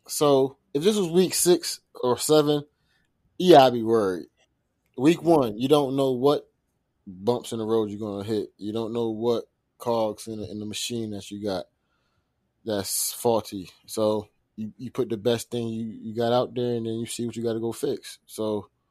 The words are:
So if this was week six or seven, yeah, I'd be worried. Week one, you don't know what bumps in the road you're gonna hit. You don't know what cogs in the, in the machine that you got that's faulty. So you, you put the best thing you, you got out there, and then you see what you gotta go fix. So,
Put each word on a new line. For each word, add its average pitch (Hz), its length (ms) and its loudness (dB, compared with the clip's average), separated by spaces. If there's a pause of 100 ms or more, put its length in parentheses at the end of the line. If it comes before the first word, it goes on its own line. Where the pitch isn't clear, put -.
So 139 500 2 (160)
if 143 100 -2
this 208 140 4
was 190 100 0
week 170 280 4
six - 440 2 (240)
or 123 140 2
seven, 147 460 2 (720)
yeah, 160 300 10
I'd 120 60 4
be 117 100 -2
worried. 104 420 0 (720)
Week 147 260 4
one, 139 340 4
you 127 120 -2
don't 143 260 4
know 135 160 0
what 131 380 0 (580)
bumps 101 460 -4
in 113 60 -6
the 110 60 -4
road 110 240 0
you're 101 100 -10
gonna 101 260 -8
hit. 107 320 -4
You 104 160 -10
don't 113 180 -4
know 117 200 -2
what 113 340 -2 (340)
cogs 110 480 -2
in 110 120 -10
the, 98 120 -10
in 107 80 -10
the 104 80 -8
machine 113 420 -8
that 101 220 -12
you 101 120 -10
got 95 220 -4 (960)
that's - 500 -4
faulty. 104 560 -2 (180)
So 107 400 -2 (280)
you, 185 220 -10
you 123 140 -14
put 117 180 -4
the 113 80 -4
best 117 320 -2
thing 117 200 -6
you, 113 160 -6 (180)
you 110 120 -12
got 117 180 0
out 123 200 0
there, 120 220 -2
and 113 100 -4
then 113 140 -4
you 117 80 -6
see - 180 -6
what 110 100 -8
you 117 80 -8
gotta 113 160 -2
go 117 120 -4
fix. - 560 -8
So, 107 420 -6 (220)